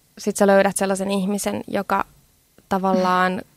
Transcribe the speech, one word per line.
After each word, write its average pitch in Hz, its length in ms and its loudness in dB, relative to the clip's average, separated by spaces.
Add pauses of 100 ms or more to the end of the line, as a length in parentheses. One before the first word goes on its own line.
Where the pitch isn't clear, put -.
(180)
sit - 200 -6
sä 202 100 4
löydät 196 300 4
sellaisen 196 340 -2
ihmisen, 202 560 -4
joka 196 380 -2 (640)
tavallaan 185 720 0 (160)